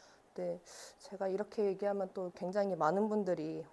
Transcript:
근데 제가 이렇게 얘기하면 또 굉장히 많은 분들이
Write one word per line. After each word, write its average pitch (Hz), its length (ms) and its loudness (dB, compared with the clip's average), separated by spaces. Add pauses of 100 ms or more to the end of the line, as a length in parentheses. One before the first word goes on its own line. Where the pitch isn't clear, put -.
(340)
근데 175 260 -4 (400)
제가 190 280 -4
이렇게 208 380 0
얘기하면 196 480 0
또 180 200 -4
굉장히 190 420 0
많은 165 320 4
분들이 160 640 0